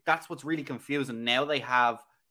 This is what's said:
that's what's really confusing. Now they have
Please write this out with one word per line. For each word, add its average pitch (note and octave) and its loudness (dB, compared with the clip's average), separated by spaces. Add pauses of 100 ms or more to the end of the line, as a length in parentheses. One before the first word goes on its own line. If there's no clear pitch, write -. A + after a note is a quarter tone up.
that's E3 0
what's C3+ -10
really D#3 -2
confusing. B2 -4
Now B2 4
they D3 0
have A#2+ 2 (280)